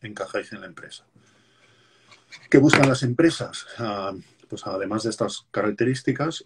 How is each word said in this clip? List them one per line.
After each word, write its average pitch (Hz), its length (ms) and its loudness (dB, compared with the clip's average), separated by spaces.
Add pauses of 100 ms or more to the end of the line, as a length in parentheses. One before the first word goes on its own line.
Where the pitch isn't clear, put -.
encajáis 101 520 -8
en 101 80 -14
la 95 60 -16
empresa. - 380 -20 (1400)
¿Qué - 100 8
buscan 139 300 6
las 127 140 0
empresas? 139 640 0 (120)
Ah, 101 360 -4 (340)
pues - 180 -12
además 98 360 -4
de 117 80 -2
estas 107 400 -4
características, 127 960 -2